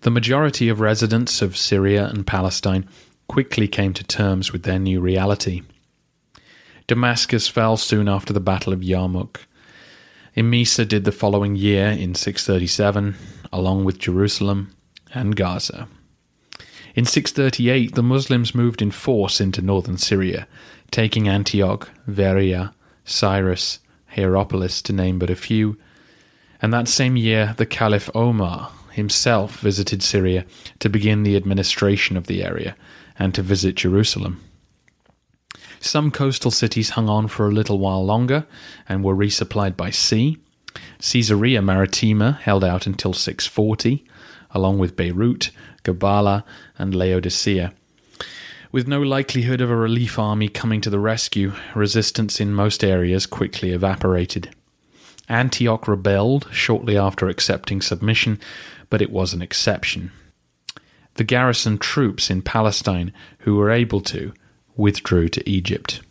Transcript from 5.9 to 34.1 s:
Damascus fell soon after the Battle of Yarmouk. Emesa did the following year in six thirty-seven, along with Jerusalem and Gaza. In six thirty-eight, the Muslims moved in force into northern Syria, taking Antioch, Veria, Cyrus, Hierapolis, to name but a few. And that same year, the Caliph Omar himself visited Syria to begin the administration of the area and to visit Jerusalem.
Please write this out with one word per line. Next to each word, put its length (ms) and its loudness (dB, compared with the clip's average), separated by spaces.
Damascus 640 2
fell 280 2
soon 320 2
after 240 0
the 80 2
Battle 320 0
of 80 -2
Yarmouk. 580 -2
Emesa 500 2
did 180 0
the 80 2
following 440 0
year 320 4
in 260 -2
six 300 -4
thirty-seven, 720 0
along 320 0
with 140 -2
Jerusalem 760 -2
and 200 0
Gaza. 540 -4
In 120 2
six 260 0
thirty-eight, 640 2
the 80 2
Muslims 520 2
moved 280 0
in 80 0
force 500 0
into 220 0
northern 340 0
Syria, 500 -2
taking 360 0
Antioch, 640 0
Veria, 680 0
Cyrus, 760 0
Hierapolis, 760 0
to 100 -6
name 260 0
but 120 -2
a 40 0
few. 440 -2
And 120 0
that 140 0
same 300 2
year, 400 2
the 100 0
Caliph 480 0
Omar 560 0
himself 680 0
visited 420 0
Syria 420 2
to 100 0
begin 340 2
the 140 4
administration 800 0
of 100 -6
the 180 -4
area 320 -8
and 160 0
to 80 -2
visit 320 2
Jerusalem. 680 0